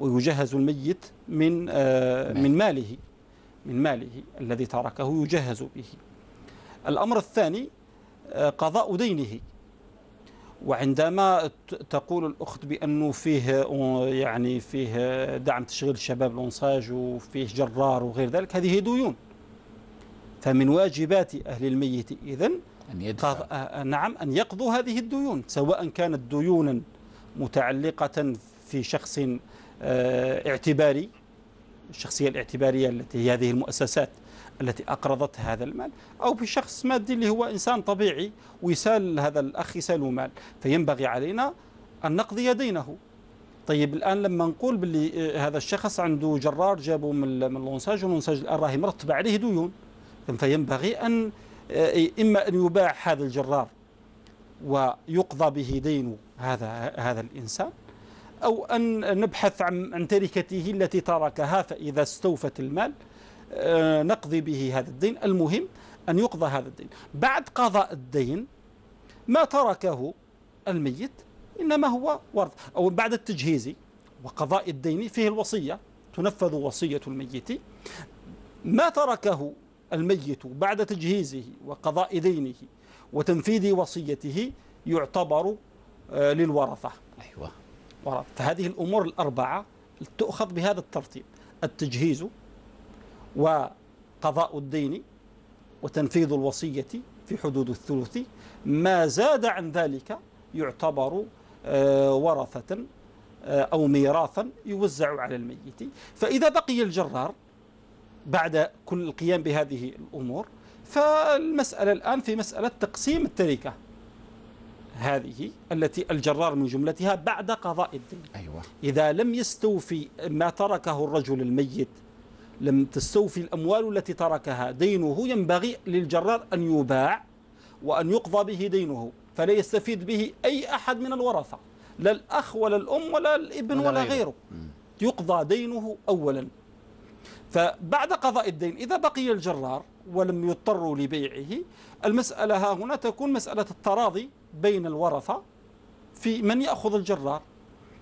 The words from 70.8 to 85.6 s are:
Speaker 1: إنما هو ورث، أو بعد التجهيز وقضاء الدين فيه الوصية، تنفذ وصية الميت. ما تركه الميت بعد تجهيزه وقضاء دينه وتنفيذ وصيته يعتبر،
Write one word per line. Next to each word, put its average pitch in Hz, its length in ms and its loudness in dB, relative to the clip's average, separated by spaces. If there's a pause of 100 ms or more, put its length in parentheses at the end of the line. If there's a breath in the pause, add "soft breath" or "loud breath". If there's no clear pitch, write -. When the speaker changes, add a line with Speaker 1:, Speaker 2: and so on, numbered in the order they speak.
Speaker 1:
إنما 302 280 2
هو 262 320 0 (140)
ورث، 180 160 2 (260 loud breath)
أو 175 120 4
بعد 220 240 0
التجهيز 151 580 -2 (540)
وقضاء 175 460 -2
الدين 160 380 -4
فيه 214 200 2
الوصية، 208 500 -2 (360)
تنفذ 170 400 0
وصية 143 520 -2
الميت. 135 540 -8 (1040 loud breath)
ما 233 240 4
تركه 208 640 0 (400)
الميت 160 540 -2
بعد 196 400 0
تجهيزه 165 560 -2 (240)
وقضاء 156 520 0
دينه 156 360 2 (580 loud breath)
وتنفيذ 185 600 2
وصيته 165 800 -2 (340 soft breath)
يعتبر، 165 680 0 (560)